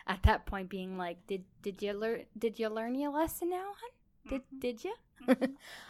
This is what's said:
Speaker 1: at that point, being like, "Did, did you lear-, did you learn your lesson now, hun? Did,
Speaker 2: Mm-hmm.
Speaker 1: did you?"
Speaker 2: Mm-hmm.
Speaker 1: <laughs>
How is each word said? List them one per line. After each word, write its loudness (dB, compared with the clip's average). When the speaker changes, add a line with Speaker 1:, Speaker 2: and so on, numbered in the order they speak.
Speaker 1:
at 0
that 6
point, -4
being -6
like, -6
"Did, -4
did -6
you 0
lear-, -2
did 0
you 2
learn -2
your 0
lesson 2
now, -4
hun? -12
Did, -2
Speaker 2:
Mm-hmm. -14
Speaker 1:
did -2
you?" -4
Speaker 2:
Mm-hmm. 6
Speaker 1:
<laughs> -20